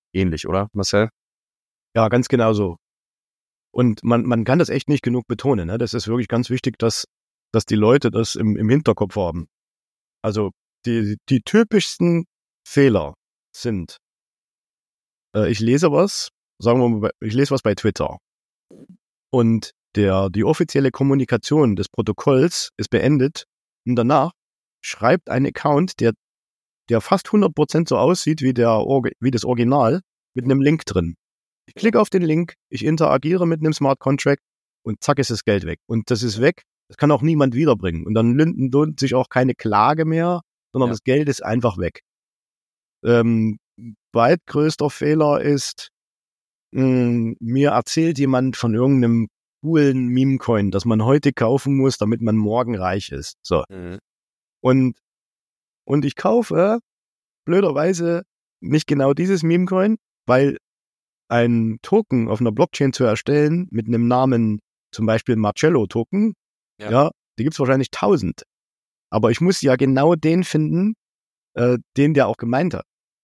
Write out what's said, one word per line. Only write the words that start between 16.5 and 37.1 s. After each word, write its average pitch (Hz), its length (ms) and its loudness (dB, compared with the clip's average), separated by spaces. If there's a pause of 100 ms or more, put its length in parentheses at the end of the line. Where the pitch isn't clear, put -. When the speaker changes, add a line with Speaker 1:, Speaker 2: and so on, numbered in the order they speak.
Speaker 2:
sagen 117 200 2
wir 120 80 2
mal, 107 220 -2 (100)
ich 110 120 -6
lese 139 180 0
was 135 100 0
bei 101 140 0
Twitter. - 420 -4 (1160)
Und 113 380 2 (240)
der, 98 340 2
die 101 140 -2
offizielle 139 480 0
Kommunikation 135 840 0
des 92 120 -4
Protokolls 131 880 0
ist - 120 -8
beendet 135 560 0 (420)
und 123 80 -2
danach 135 360 2 (520)
schreibt 135 460 -2
ein 131 160 0
Account, 156 540 -2
der, 113 140 2 (760)
der 117 120 2
fast - 300 -2
hundert 196 240 2
Prozent 160 320 0
so 127 100 0
aussieht 156 440 0
wie 131 120 0
der 117 180 2
Orgi-, 117 480 0
wie 127 120 -2
das 120 140 -4
Original, 123 560 0 (320)
mit 123 120 -8
einem 139 160 2
Link 151 240 0
drin. 85 300 -4 (520)
Ich - 80 -20
klicke 220 260 2
auf 208 80 0
den 185 140 0
Link, 165 320 -2 (140)
ich - 140 -8
interagiere 160 600 0
mit 165 140 0
einem 156 140 0
Smart 139 260 0
Contract 143 420 0 (420)
und 110 180 -8
zack 143 180 0
ist 127 100 -2
das 113 140 -6
Geld 101 220 0
weg. 80 220 -8
Und 113 220 -2
das 113 140 0
ist 110 180 -4
weg, 151 220 2 (260)
das - 80 -20
kann 151 140 2